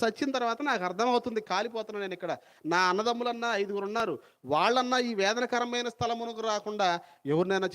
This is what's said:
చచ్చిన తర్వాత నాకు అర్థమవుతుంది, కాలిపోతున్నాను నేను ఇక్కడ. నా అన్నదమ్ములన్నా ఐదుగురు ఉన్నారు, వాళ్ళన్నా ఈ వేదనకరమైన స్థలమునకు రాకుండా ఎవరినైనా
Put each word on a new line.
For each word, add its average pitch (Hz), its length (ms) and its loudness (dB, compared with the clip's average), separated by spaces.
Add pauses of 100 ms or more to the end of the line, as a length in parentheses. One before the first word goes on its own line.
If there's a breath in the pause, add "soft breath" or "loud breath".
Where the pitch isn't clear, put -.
చచ్చిన 247 260 0
తర్వాత 240 300 -2
నాకు 254 220 0
అర్థమవుతుంది, 226 580 0
కాలిపోతున్నాను 214 600 -4
నేను 185 100 -6
ఇక్కడ. 165 240 -4 (280 loud breath)
నా 170 120 2
అన్నదమ్ములన్నా 233 760 2
ఐదుగురు 202 300 -2
ఉన్నారు, 208 340 -2 (260 loud breath)
వాళ్ళన్నా 240 520 4
ఈ 240 160 0
వేదనకరమైన 240 760 0
స్థలమునకు 233 520 -6
రాకుండా 208 580 0 (260 loud breath)
ఎవరినైనా 180 500 2